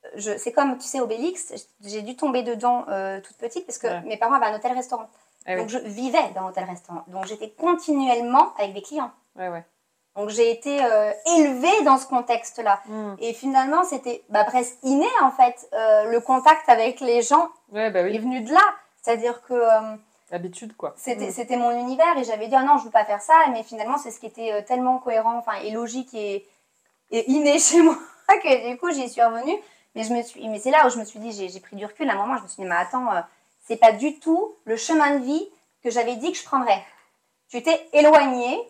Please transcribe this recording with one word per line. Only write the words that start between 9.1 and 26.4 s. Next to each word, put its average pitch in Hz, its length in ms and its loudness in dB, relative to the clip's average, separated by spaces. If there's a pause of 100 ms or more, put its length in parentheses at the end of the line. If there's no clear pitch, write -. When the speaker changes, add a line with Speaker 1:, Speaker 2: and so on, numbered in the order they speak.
Speaker 2:
Ouais, 185 140 -10
ouais. 170 140 -12 (520)
Speaker 1:
Donc, 208 140 -6
j'ai 233 200 2
été, 277 340 -4
euh, 214 280 2 (260)
élevée 302 460 2
dans 269 140 6
ce 262 100 -6
contexte-là. 233 800 -2
Speaker 2:
Hmm. 214 320 -10
Speaker 1:
Et 233 140 -6
finalement, 269 500 0
c'était, 254 460 -6
bah, 208 160 2
presque 247 380 -2
inné, 277 240 2 (140)
en 269 100 4
fait. - 420 2
Euh, 214 320 4
le 233 160 0
contact 269 480 4
avec 240 320 4
les 240 200 2
gens 311 280 4 (220)
Speaker 2:
Ouais, 214 200 -2
bah 185 120 2
oui. 208 120 -2
Speaker 1:
est 226 40 -4
venu 254 220 -4
de 220 120 -6
là. 370 80 8 (400)
C'est-à-dire 233 420 -4
que, 247 100 -8
euh, 220 420 2 (360)
Speaker 2:
L'habitude, 180 460 -12
quoi. 151 200 -10
Speaker 1:
c'était, 208 300 -8
Speaker 2:
Hmm. 269 60 -10
Speaker 1:
c'était 247 240 -6
mon 240 200 0
univers 269 400 0
et 262 60 -4
j'avais 220 240 -8
dit, « 247 100 -2
Ah 262 60 4
non, 277 140 6
je 226 80 -4
veux 220 60 -16
pas 220 140 4
faire 208 160 -4
ça. » 311 120 2 (180)
Mais 226 100 -4
finalement, 226 360 -6
c'est 269 120 -10
ce - 100 -18
qui 233 60 -18
était, 220 280 -8
euh, 208 80 -2
tellement 254 380 0
cohérent, 233 380 -2
enfin, 220 260 -6
et 208 80 -8
logique 233 420 -8
et, 202 340 -8 (640)